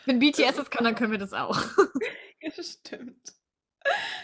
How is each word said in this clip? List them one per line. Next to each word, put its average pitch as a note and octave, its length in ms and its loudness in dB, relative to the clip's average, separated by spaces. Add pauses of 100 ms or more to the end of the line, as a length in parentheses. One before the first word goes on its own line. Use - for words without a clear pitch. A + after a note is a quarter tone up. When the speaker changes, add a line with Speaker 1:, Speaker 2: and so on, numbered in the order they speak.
Speaker 1:
Wenn B3+ 140 4
B C#4+ 120 6
T D4 120 2
S B3 60 6
Speaker 2:
Das C4 80 -2
Speaker 1:
das C#4+ 120 -6
kann, A#3+ 140 -2
dann A#3 100 4
können A3 180 0
wir A3 60 -2
das G3 160 -8
auch. A#2+ 240 -2
<laughs> - 840 0
Speaker 2:
Ja, D#4 140 -8
das - 180 -12
stimmt. - 600 -18 (920)